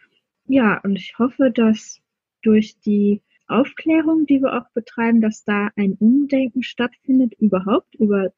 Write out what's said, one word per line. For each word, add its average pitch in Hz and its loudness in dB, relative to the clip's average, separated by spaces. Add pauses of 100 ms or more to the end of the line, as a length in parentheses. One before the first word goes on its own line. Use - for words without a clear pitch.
(460)
ja, 247 0
und 196 -2
ich - -14
hoffe, 254 0
dass 220 -2 (420)
durch 214 2
die 202 0 (260)
Aufklärung, 311 0
die 277 2
wir - -2
auch 240 -10
betreiben, 233 0
dass 214 -2
da 208 -2
ein 202 -2
Umdenken 269 0
stattfindet 262 -2
überhaupt 196 -2
über, 202 0